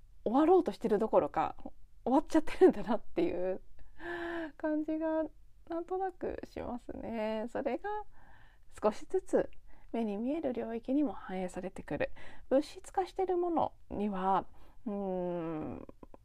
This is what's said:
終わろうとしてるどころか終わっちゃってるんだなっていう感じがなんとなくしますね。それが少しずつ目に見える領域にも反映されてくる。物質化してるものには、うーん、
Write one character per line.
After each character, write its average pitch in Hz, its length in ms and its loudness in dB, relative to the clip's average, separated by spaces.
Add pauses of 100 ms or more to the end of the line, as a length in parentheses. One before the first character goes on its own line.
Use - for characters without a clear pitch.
(260)
終 208 80 2
わ 285 100 8
ろ 359 140 8
う 330 40 6
と - 100 0
し - 60 -10
て 214 120 -2
る 208 80 6
ど 220 100 2
こ 190 120 8
ろ 147 100 0
か - 260 0 (480)
終 233 80 2
わ 269 60 8
っ 320 100 2
ち - 80 2
ゃ 311 40 10
っ - 20 -2
て - 240 8
る - 20 12
ん 269 40 10
だ 202 100 -2
な 214 160 0
っ - 20 0
て - 220 0
い - 100 2
う 185 300 -2 (960)
感 311 260 2
じ 311 140 0
が 320 260 2 (460)
な 330 100 -2
ん 349 60 -8
と 370 100 -2
な 381 160 0
く - 260 -6 (140)
し - 80 -6
ま 240 200 -4
す - 180 -10
ね。 220 520 -2
そ - 120 -4
れ 294 160 -2
が 403 100 -6 (920)
少 131 120 4
し - 140 -6
ず 370 160 0
つ - 280 2 (400)
目 233 140 -2
に 208 140 -2
見 240 140 -2
え 330 100 -2
る 269 100 0
領 226 220 -4
域 233 180 -4
に 294 100 4
も 233 120 0
反 - 260 -6
映 185 80 -2
さ 180 140 -6
れ 180 80 -6
て 185 120 -12
く - 140 -4
る。 - 160 0 (380)
物 262 120 6
質 - 300 -12
化 370 140 0
し - 80 -16
て 381 100 0
る 370 140 2
も 349 100 0
の 330 240 2 (160)
に 208 220 -2
は、 190 340 2 (400)
う 233 60 -4
ー - 20 -2
ん、 175 920 -4 (380)